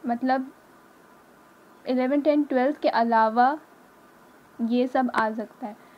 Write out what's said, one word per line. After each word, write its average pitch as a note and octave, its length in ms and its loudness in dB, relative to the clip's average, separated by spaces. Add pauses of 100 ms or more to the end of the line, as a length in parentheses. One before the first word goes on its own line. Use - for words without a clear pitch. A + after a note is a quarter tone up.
मतलब B3+ 460 -2 (1300)
eleventh B3+ 380 0
and D4 260 2
ट्वेल्थ C4+ 320 0
के D4 80 0
अलावा A#3 720 2 (1000)
ये A#3+ 280 0
सब B3+ 280 -2
आ A3 180 0
सकता A3 340 -12
है। G#3 100 -14 (220)